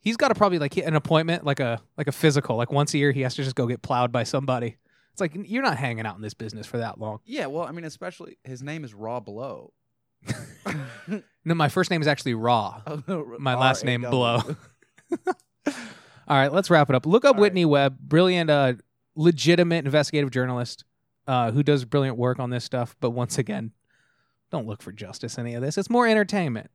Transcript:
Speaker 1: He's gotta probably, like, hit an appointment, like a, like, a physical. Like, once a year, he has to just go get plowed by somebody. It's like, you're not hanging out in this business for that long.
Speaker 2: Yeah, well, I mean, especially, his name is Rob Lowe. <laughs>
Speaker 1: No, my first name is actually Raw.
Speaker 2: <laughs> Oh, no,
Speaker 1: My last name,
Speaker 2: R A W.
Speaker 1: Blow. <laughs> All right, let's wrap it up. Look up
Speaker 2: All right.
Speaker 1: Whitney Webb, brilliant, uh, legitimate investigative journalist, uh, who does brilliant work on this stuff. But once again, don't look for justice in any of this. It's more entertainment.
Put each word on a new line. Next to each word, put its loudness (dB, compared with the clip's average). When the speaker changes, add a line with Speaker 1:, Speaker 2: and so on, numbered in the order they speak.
Speaker 1:
He's -2
gotta 2
probably, 2
like, -2
hit -2
an 0
appointment, 2
like 0
a, -2
like, -6
a -4
physical. 2
Like, -2
once 0
a 2
year, 4
he -2
has -2
to -4
just -4
go 0
get -4
plowed 0
by 0
somebody. -4
It's -12
like, -2
you're -6
not 0
hanging -4
out -6
in -14
this -10
business -12
for -8
that -8
long. -8
Speaker 2:
Yeah, -8
well, -6
I -10
mean, -12
especially, -16
his -14
name -10
is -16
Rob -10
Lowe. -14
<laughs> -6
Speaker 1:
No, 0
my 2
first 0
name 0
is 2
actually -2
Raw. 0
Speaker 2:
<laughs> -12
Oh, -10
no, -8
Speaker 1:
My 0
last 2
name, 0
Speaker 2:
R -6
A 0
W. 2
Speaker 1:
Blow. -4
<laughs> -4
All 4
right, 4
let's 0
wrap 6
it 4
up. 0
Look 4
up 8
Speaker 2:
All 8
right. 2
Speaker 1:
Whitney 4
Webb, 4
brilliant, 4
uh, 4
legitimate 4
investigative 2
journalist, -4
uh, 2
who 2
does 4
brilliant 0
work 0
on -4
this -4
stuff. -4
But 0
once -4
again, -6
don't -6
look -10
for -14
justice -12
in -8
any -8
of -6
this. -4
It's -4
more 2
entertainment. 0